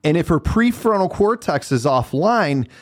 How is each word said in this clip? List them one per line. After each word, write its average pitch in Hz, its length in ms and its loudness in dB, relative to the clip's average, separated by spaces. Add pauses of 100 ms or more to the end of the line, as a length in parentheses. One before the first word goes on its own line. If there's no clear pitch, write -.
And 151 100 2
if 170 140 0
her 160 100 2
prefrontal 220 720 0
cortex 208 600 -2
is 123 140 -2
offline, 143 840 0 (120)